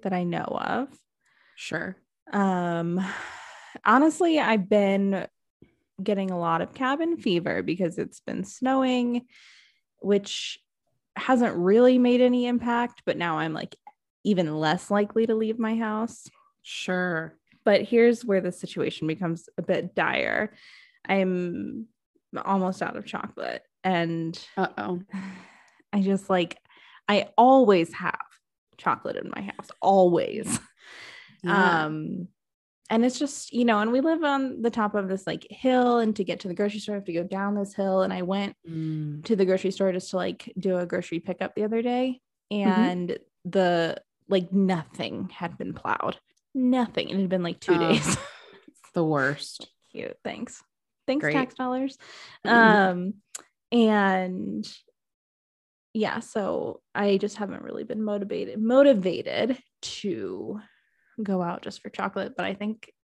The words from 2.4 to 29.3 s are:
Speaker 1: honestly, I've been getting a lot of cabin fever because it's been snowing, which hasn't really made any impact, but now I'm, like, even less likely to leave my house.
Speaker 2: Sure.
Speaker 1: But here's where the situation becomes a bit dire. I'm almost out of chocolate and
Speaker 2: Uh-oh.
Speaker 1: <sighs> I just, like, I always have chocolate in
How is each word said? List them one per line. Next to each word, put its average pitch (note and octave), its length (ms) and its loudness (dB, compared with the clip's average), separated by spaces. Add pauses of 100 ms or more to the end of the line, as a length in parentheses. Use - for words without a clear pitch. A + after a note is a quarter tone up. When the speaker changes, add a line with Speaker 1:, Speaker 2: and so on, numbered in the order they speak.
Speaker 1:
honestly, D#4 560 4
I've G#3+ 280 2
been G3 580 2 (760)
getting G3 280 -2
a F3+ 80 -4
lot E3 220 0
of - 140 -6
cabin D#4 420 -2
fever F3 460 0
because F3 360 -2
it's - 220 -8
been - 240 -8
snowing, B3+ 840 0 (720)
which - 600 -2 (580)
hasn't A#3+ 400 2
really A3+ 420 6
made B3 220 4
any B3 260 4
impact, A#3+ 600 -2
but - 100 -2
now D#3+ 220 -2
I'm, D#3+ 160 -2
like, - 220 -10 (480)
even F3 340 2
less D#3 320 0
likely G#3 360 2
to A3+ 100 0
leave A3 220 -2
my A3 180 -2
house. A3+ 500 -6 (360)
Speaker 2:
Sure. F3+ 760 -4 (260)
Speaker 1:
But G3+ 180 6
here's A#3 420 4
where G3 160 2
the F3+ 100 -2
situation - 560 -6
becomes E3 500 -4
a F3+ 60 -6
bit F3 320 -2
dire. D#3 580 0 (560)
I'm F#3 800 -2 (580)
almost F#3+ 380 -2
out - 140 -6
of - 100 -12
chocolate - 560 -10 (220)
and E3+ 520 -2 (200)
Speaker 2:
Uh-oh. F#3+ 460 -4 (440)
Speaker 1:
<sighs> - 460 -20
I G#3 100 2
just, G3 260 0
like, F3+ 300 0 (500)
I G#3 200 2 (100)
always A3+ 560 8
have - 240 -6 (580)
chocolate - 400 -4
in - 180 -8